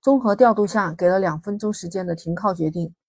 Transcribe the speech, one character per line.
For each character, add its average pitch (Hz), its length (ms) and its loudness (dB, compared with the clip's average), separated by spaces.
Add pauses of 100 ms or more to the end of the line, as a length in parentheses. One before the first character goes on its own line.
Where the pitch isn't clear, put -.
综 277 160 4
合 226 160 2
调 226 200 6
度 208 120 2
下 190 280 -2
给 175 160 2
了 190 100 2
两 165 180 -2
分 208 220 -8
钟 214 140 -4
时 175 160 -10
间 180 180 -6
的 170 80 -4
停 165 180 -8
靠 190 200 -2
决 160 180 -4
定。 170 240 -8 (140)